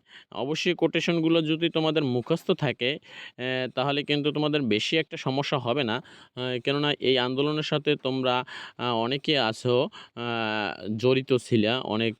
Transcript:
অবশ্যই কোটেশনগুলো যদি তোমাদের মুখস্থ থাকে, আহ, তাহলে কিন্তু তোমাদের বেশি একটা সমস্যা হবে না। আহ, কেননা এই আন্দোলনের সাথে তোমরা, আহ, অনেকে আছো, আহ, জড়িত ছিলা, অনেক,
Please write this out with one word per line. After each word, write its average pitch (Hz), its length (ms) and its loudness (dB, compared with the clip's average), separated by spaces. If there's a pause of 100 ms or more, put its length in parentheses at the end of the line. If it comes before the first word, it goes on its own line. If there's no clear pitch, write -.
(320)
অবশ্যই 156 420 -2
কোটেশনগুলো 165 680 2
যদি 160 280 0
তোমাদের 156 340 2
মুখস্থ 127 480 0
থাকে, 139 480 -2
আহ, 127 720 -6
তাহলে 143 320 0
কিন্তু 147 280 0
তোমাদের 151 300 0
বেশি 110 360 2
একটা 160 200 -2
সমস্যা 139 400 -2
হবে 123 260 0
না। 110 120 0
আহ, 127 680 -8
কেননা 143 360 0
এই 127 180 4
আন্দোলনের 139 460 0
সাথে 147 320 0
তোমরা, 127 480 0 (340)
আহ, 120 80 -4
অনেকে 123 540 0
আছো, 123 500 2 (260)
আহ, 110 840 -2
জড়িত 131 360 2
ছিলা, 117 460 2
অনেক, 110 400 -2